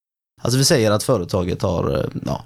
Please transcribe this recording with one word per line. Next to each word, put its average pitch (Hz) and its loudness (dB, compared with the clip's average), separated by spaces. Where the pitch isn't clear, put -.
Alltså 123 2
vi 135 4
säger 113 4
att 107 2
företaget 90 -2
har, 87 0
eh, - -6
ja, - -6